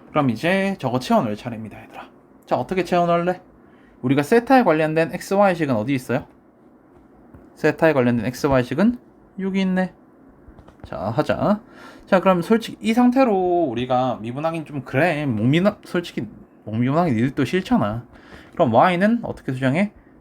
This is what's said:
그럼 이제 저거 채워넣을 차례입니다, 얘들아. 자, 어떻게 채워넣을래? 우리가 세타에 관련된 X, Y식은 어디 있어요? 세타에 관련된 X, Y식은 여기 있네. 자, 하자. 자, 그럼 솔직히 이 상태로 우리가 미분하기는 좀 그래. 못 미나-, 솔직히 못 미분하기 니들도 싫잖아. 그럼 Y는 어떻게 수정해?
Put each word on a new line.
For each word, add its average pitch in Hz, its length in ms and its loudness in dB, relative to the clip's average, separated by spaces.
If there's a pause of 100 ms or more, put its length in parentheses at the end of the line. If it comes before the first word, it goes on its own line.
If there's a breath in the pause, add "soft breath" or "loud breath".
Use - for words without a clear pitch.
(100)
그럼 143 200 0
이제 190 480 -2
저거 127 220 -2
채워넣을 143 340 0
차례입니다, 110 480 -12
얘들아. - 260 -20 (360)
자, 160 120 -2
어떻게 170 280 -2
채워넣을래? 175 560 0 (640 loud breath)
우리가 139 200 2
세타에 240 400 4
관련된 156 520 2
X, - 200 -6
Y식은 170 400 2
어디 113 200 -2
있어요? 131 320 -4 (1300)
세타에 156 400 2
관련된 120 320 2
X, 131 200 -4
Y식은 139 520 0 (420)
여기 190 220 -2
있네. 185 320 -2 (880)
자, - 140 -12
하자. 135 640 -2 (420 loud breath)
자, 190 160 2
그럼 180 220 2
솔직히 220 380 0
이 220 140 -2
상태로 220 720 2
우리가 123 560 -2
미분하기는 147 460 -6
좀 147 160 -10
그래. 151 440 0
못 107 160 -2
미나-, 170 420 2
솔직히 170 440 -6 (360)
못 110 120 -8
미분하기 139 360 0
니들도 131 320 0
싫잖아. 127 640 -2 (460 loud breath)
그럼 139 200 0
Y는 185 500 4
어떻게 - 300 -8
수정해? 135 400 0 (280 soft breath)